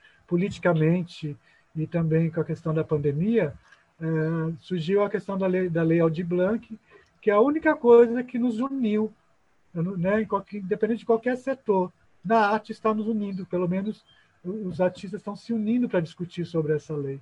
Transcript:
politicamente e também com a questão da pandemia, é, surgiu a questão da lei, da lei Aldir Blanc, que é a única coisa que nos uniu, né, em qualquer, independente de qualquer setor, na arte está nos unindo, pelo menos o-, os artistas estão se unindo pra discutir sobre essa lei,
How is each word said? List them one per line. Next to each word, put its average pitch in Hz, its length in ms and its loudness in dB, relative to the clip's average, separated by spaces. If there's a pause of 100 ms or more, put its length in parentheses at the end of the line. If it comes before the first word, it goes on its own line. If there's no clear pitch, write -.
(260)
politicamente 175 1120 0 (380)
e 156 100 -4
também 165 460 0
com 165 100 -4
a 151 40 -2
questão 160 280 -4
da 156 100 0
pandemia, 156 720 0 (480)
é, 160 580 -2
surgiu 185 440 0
a 196 60 -2
questão 196 280 -6
da 190 100 0
lei, 185 220 0
da 165 140 0
lei 165 160 4
Aldir 165 260 0
Blanc, 185 520 -2 (440)
que - 80 0
é 202 40 4
a 208 60 6
única 302 360 4
coisa 240 480 6
que 247 140 -8
nos 233 220 0
uniu, 220 540 -2 (600)
né, 185 480 0
em 214 40 -2
qualquer, 202 320 -6
independente 208 420 -2
de - 60 -20
qualquer 233 320 0
setor, 208 540 -2 (320)
na 214 260 4
arte 214 220 -2
está 214 220 -2
nos 214 140 -4
unindo, 202 380 -4
pelo 180 220 -2
menos 196 380 -4 (380)
o-, 196 240 -8
os 160 120 -6
artistas 185 420 -2
estão 208 140 -10
se - 180 -8
unindo 233 360 0
pra 185 100 0
discutir 170 460 -6
sobre 156 280 -2
essa 151 220 -6
lei, 139 260 -6